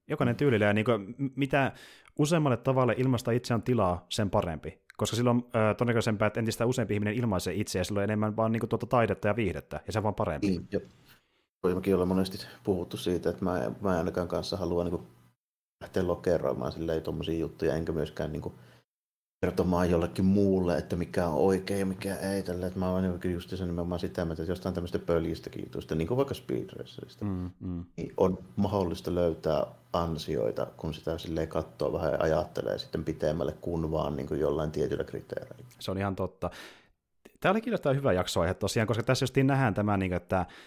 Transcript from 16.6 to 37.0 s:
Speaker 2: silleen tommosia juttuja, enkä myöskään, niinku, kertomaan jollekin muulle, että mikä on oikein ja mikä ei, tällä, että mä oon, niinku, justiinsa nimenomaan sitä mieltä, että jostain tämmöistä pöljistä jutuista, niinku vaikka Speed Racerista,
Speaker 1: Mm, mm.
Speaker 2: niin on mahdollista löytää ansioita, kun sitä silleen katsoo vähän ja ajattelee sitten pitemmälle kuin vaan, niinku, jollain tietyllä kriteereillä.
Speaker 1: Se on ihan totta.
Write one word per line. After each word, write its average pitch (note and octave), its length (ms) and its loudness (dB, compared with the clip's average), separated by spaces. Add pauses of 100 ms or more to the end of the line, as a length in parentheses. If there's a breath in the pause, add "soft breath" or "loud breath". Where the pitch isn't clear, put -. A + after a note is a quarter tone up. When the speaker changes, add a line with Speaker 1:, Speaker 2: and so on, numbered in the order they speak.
Speaker 2:
silleen D#2+ 300 -2
tommosia E2 360 -4
juttuja, D2+ 360 -2
enkä E2 180 -2
myöskään, D#2 400 -4
niinku, - 220 -8 (880 loud breath)
kertomaan F2+ 460 2
jollekin F2 340 2
muulle, F#2+ 540 4
että - 180 -4
mikä F2 300 -2
on D#2+ 80 0
oikein F#2+ 460 2
ja G2 60 0
mikä F#2+ 300 -4
ei, G2 260 -2
tällä, F2+ 240 -4
että F#2 120 -6
mä F#2 120 0
oon, F#2 120 2
niinku, F#2 260 -2
justiinsa F2+ 380 -4
nimenomaan F2 320 -2
sitä F2+ 260 -4
mieltä, E2 180 -4
että E2+ 100 -4
jostain F2+ 220 -4
tämmöistä F2 240 -4
pöljistä E2 520 0 (140)
jutuista, - 300 -8
niinku E2 220 0
vaikka C3+ 180 0
Speed - 340 -6 (100)
Racerista, - 460 -14
Speaker 1:
Mm, F2+ 260 -4 (100)
mm. F2 240 -6 (120)
Speaker 2:
niin - 200 -8
on F#2+ 220 2 (180)
mahdollista F#2+ 580 0
löytää E2 520 2 (260)
ansioita, D2+ 760 -2 (100)
kun D#2+ 180 -6
sitä D#2+ 240 -6
silleen D#2+ 300 -4
katsoo D#2 440 -2
vähän E2 200 0
ja - 80 0
ajattelee D#2+ 580 0
sitten - 260 -6
pitemmälle D#2 560 -2
kuin E2 300 -4
vaan, D2+ 260 -2
niinku, C#2 180 -4
jollain D2+ 360 0
tietyllä C#2 340 -2
kriteereillä. - 600 -12 (120)
Speaker 1:
Se - 120 -8
on F#2+ 80 -4
ihan G2 180 -2
totta. F2+ 340 -6 (880 loud breath)